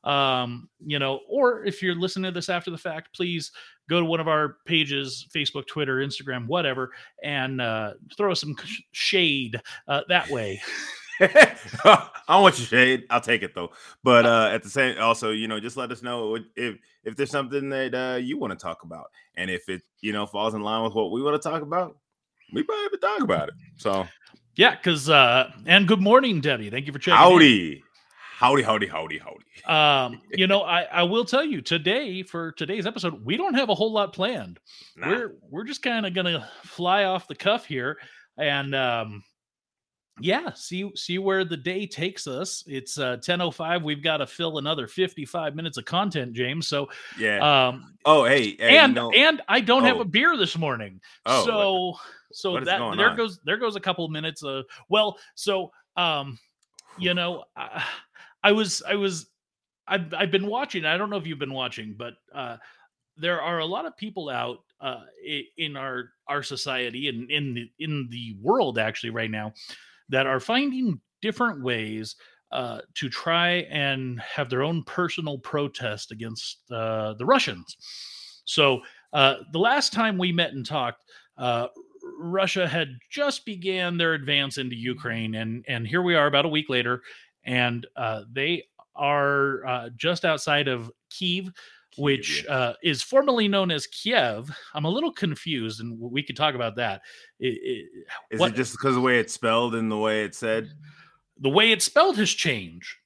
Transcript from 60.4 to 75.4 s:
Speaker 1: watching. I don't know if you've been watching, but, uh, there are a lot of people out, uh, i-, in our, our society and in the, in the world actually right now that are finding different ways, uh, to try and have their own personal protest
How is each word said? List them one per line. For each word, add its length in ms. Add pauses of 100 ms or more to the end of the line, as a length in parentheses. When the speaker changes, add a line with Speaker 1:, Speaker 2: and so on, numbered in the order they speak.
Speaker 1:
watching. 360
I 140
don't 140
know 60
if 100
you've 100
been 160
watching, 420
but, 200 (180)
uh, 240 (580)
there 240
are 200
a 60
lot 200
of 100
people 340
out, 340 (160)
uh, 220 (220)
i-, 220 (120)
in 200
our, 320 (180)
our 140
society 640
and 220
in 240
the, 240
in 320
the 320
world 380
actually 320
right 180
now 240 (560)
that 160
are 140
finding 600 (220)
different 400
ways, 540 (360)
uh, 280 (160)
to 140
try 600
and 520
have 280
their 140
own 220
personal 520
protest 720